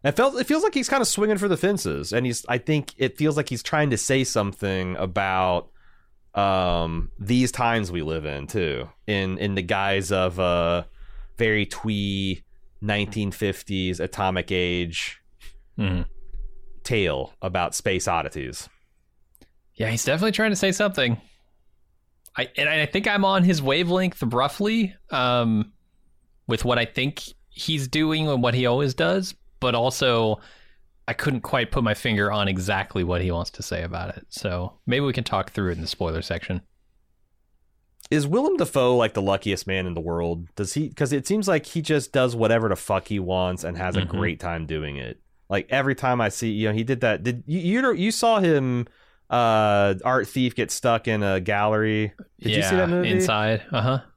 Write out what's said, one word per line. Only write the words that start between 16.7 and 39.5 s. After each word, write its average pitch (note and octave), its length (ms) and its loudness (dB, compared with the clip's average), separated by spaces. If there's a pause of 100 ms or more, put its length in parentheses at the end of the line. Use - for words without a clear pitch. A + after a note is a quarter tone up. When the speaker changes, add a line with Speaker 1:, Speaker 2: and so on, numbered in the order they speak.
Speaker 1:
tale E2+ 580 -2
about F2+ 340 -2
space F#2+ 320 -2
oddities. D2 600 -4 (1080)
Speaker 2:
Yeah, A2 140 -4
he's A#2 140 -2
definitely E3+ 280 0
trying G#3+ 200 0
to F#3+ 40 0
say F#3+ 160 2
something. F3+ 480 0 (1160)
I, B2+ 220 -4
and C#3+ 120 0
I D3+ 180 2
think G#3 200 -2
I'm G3+ 180 2
on F#3+ 180 4
his F3 180 4
wavelength F3 600 0
roughly, F#3 760 0 (160)
um, A#2+ 640 2 (720)
with A#2 180 0
what B2 140 4
I A#2 60 2
think C3+ 380 -4 (260)
he's C#3 380 -4
doing D#3 400 2
and C3+ 160 2
what A#2+ 100 4
he B2+ 120 2
always B2+ 280 2
does, F3+ 400 0 (260)
but B2 160 2
also A#2 640 2 (680)
I A#2 60 -4
couldn't C3 280 0
quite A#2+ 300 0
put B2+ 120 2
my G#2+ 100 2
finger G#2 380 2
on G#2 160 2
exactly F#2+ 560 0
what F2 180 0
he F2+ 100 0
wants E2+ 200 -4
to - 120 -14
say E2+ 200 -6
about F2 340 -8
it. - 120 -18
So F2+ 440 -6 (140)
maybe C#3 180 0
we C3 80 0
can A#2+ 100 -2
talk - 280 -2
through F#2+ 180 -2
it E2+ 60 -2
in D#2+ 60 -8
the E2 60 -6
spoiler E2 360 -4
section. - 380 -6 (1500)
Speaker 1:
Is D3 160 2
Willem C4+ 300 2
Dafoe, B2+ 400 2
like, A2+ 200 4
the G2+ 60 0
luckiest G2 460 0